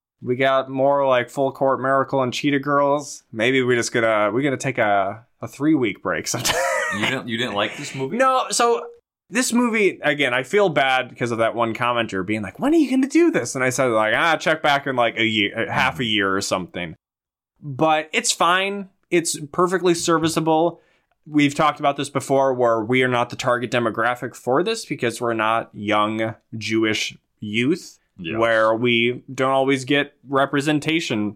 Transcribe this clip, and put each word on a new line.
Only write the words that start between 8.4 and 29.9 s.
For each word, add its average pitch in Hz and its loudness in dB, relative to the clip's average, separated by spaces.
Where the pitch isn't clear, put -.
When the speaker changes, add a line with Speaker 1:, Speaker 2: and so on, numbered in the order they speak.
Speaker 1:
so 233 0
this 247 -2
movie, 226 2
again, 147 0
I 127 -2
feel 202 2
bad 135 0
because 123 -4
of 110 -4
that 113 0
one 113 0
commenter 113 -2
being 107 -4
like, 92 -10
"When 269 0
are 339 4
you 294 4
gonna 262 0
do 330 4
this?" 123 -4
And 127 0
I 127 2
said, 131 0
like, 110 2
"Ah, 156 2
check 160 -2
back 143 2
in, 135 -4
like, 117 2
a 113 2
year, 107 2
uh, 104 -8
half 131 0
a 156 -6
Speaker 2:
Mm-hmm. 113 -2
Speaker 1:
year 98 2
or 98 0
something." 87 -6
But 156 -2
it's 226 -2
fine. 190 0
It's 165 0
perfectly 180 2
serviceable. 165 0
We've 147 2
talked 147 0
about 143 0
this 139 -6
before 135 2
where 117 2
we 127 2
are 127 2
not 120 0
the 120 -12
target 120 -2
demographic 120 -2
for 135 0
this 226 -4
because 123 -4
we're 117 -2
not 110 0
young 107 -2
Jewish 110 -2
youth, 120 -4
Speaker 2:
Yes. 92 -8
Speaker 1:
where 113 4
we 120 0
don't 131 0
always 135 2
get 143 0